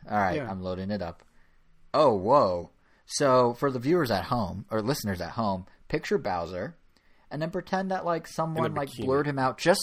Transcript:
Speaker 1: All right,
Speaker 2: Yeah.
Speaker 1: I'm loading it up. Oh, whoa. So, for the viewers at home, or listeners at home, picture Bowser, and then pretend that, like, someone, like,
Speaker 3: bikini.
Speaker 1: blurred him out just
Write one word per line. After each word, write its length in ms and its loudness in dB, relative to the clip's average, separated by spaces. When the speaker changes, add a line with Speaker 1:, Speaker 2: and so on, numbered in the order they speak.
Speaker 1:
All 80 0
right, 200 2
Speaker 2:
Yeah. 120 -6
Speaker 1:
I'm 120 -8
loading 300 -4
it 100 -4
up. 220 -10
Oh, 200 6
whoa. 580 2
So, 500 4
for 160 0
the 80 -2
viewers 320 2
at 140 0
home, 460 -4
or 100 0
listeners 400 -2
at 100 -8
home, 340 -4
picture 300 -2
Bowser, 580 -6
and 120 -8
then 100 -6
pretend 400 -4
that, 140 -4
like, 220 -4
someone, 460 -4
like, 160 -4
Speaker 3:
bikini. 160 -8
Speaker 1:
blurred 220 0
him 100 -2
out 200 0
just 260 4